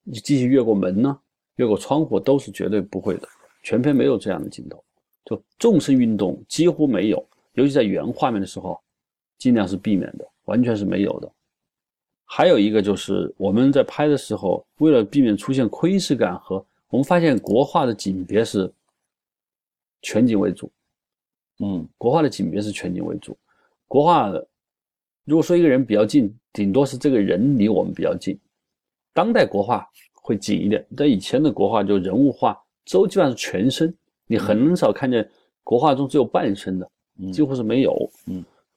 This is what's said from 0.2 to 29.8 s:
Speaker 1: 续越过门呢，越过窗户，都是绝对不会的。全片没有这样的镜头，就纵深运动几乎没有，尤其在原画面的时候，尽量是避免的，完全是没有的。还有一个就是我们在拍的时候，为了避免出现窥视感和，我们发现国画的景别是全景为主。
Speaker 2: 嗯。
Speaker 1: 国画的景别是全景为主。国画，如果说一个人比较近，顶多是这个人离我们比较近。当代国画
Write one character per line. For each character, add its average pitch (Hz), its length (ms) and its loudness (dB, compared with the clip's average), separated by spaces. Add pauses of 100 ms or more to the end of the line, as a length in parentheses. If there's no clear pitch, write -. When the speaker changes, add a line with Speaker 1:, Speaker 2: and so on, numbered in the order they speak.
Speaker 1:
续 123 80 2
越 127 160 4
过 110 120 2
门 95 280 0
呢， 139 160 -2 (380)
越 123 100 0
过 104 100 2
窗 147 280 -2
户， 117 140 -2
都 139 200 2
是 120 120 -8
绝 - 180 -6
对 104 120 0
不 - 200 -8
会 90 180 -4
的。 - 100 -18 (340)
全 - 180 -2
片 143 140 2
没 123 100 2
有 131 140 2
这 101 120 -6
样 85 120 -6
的 - 60 -10
镜 - 200 -16
头， - 140 -20 (420)
就 - 180 -8 (160)
纵 220 220 4
深 135 180 2
运 113 180 2
动 95 320 -4
几 160 200 0
乎 156 180 2
没 107 240 0
有， - 140 -2 (280)
尤 127 120 2
其 143 80 0
在 135 120 2
原 92 200 -2
画 123 260 -2
面 104 100 -2
的 95 60 -4
时 - 120 -16
候， 90 220 -12 (580)
尽 123 160 2
量 104 120 2
是 95 100 -4
避 101 200 0
免 - 220 -4
的， - 100 -18 (180)
完 120 160 0
全 120 140 0
是 101 80 -4
没 95 180 -2
有 - 180 -4
的。 - 120 -16 (920)
还 - 240 2
有 156 100 6
一 104 120 4
个 107 120 2
就 98 140 0
是 95 400 -4
我 95 160 -2
们 127 180 4
在 135 140 4
拍 151 240 -2
的 143 80 2
时 - 180 -8
候， 92 320 -4 (120)
为 156 120 4
了 120 140 4
避 143 160 0
免 110 160 2
出 - 160 -6
现 131 160 0
窥 185 300 0
视 151 180 0
感 95 240 -2
和， 95 240 -8 (240)
我 113 80 -4
们 135 80 2
发 180 160 2
现 151 180 2
国 113 260 2
画 151 220 0
的 113 80 -2
景 95 300 -6
别 101 200 0
是 98 280 -4 (1300)
全 117 260 0
景 110 140 2
为 95 100 0
主。 - 180 -10 (920)
Speaker 2:
嗯。 95 260 -6 (100)
Speaker 1:
国 120 140 -2
画 165 120 2
的 139 60 0
景 98 220 -4
别 90 100 -4
是 104 120 -6
全 90 200 -8
景 87 120 -6
为 82 140 -6
主。 - 180 -16 (500)
国 135 160 2
画， 147 300 2 (920)
如 147 120 2
果 160 60 4
说 175 140 2
一 175 60 4
个 165 60 4
人 131 160 2
比 104 100 -2
较 104 100 4
近， 110 300 2 (180)
顶 101 200 -2
多 135 120 2
是 131 120 -6
这 143 140 0
个 120 100 2
人 101 380 2
离 104 100 2
我 95 160 0
们 92 100 -8
比 - 80 -8
较 80 120 0
近。 92 220 -6 (760)
当 208 200 0
代 220 140 2
国 101 160 -2
画 107 240 -4 (280)